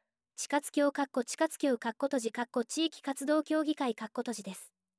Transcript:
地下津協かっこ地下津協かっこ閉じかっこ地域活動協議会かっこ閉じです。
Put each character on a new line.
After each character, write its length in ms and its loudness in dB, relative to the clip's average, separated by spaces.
地 120 -6
下 120 2
津 120 -4
協 180 6
か 140 0
っ 60 2
こ 140 0
地 120 -6
下 120 4
津 100 -8
協 200 2
か 120 -4
っ 60 -6
こ 100 0
閉 120 0
じ 140 -2
か 100 -2
っ 80 -4
こ 140 0
地 220 0
域 160 -10
活 220 -4
動 180 4
協 200 2
議 120 0
会 200 0
か 120 -8
っ 60 -20
こ 80 -2
閉 140 -4
じ 80 -8
で 120 -8
す。 180 -12